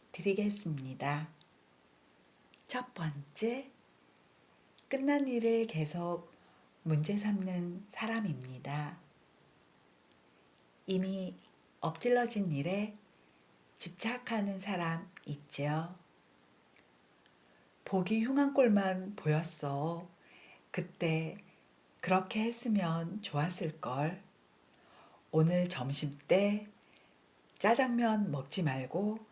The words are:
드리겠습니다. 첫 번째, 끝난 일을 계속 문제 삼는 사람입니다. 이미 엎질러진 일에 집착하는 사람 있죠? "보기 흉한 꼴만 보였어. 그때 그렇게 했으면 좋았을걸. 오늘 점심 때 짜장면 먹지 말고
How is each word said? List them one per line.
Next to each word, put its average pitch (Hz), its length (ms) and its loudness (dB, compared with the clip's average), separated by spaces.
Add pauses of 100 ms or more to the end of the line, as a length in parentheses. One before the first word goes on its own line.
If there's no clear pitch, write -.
(120)
드리겠습니다. 156 1160 -2 (1400)
첫 247 240 -4
번째, 180 760 -4 (1200)
끝난 277 360 2
일을 226 400 2
계속 175 640 -2 (520)
문제 160 340 2
삼는 185 720 -2
사람입니다. 147 1080 -4 (1900)
이미 190 520 -2 (420)
엎질러진 214 720 0
일에 185 460 -2 (800)
집착하는 220 800 -2
사람 170 520 -2 (140)
있죠? 147 800 -4 (1800)
"보기 202 400 0
흉한 277 300 2
꼴만 196 600 4
보였어. 156 960 0 (640)
그때 160 640 -2 (640)
그렇게 190 420 0
했으면 196 800 0
좋았을걸. 151 1000 -2 (1080)
오늘 175 380 4
점심 139 580 -2
때 202 400 4 (920)
짜장면 233 720 4
먹지 143 320 0
말고 160 560 0 (140)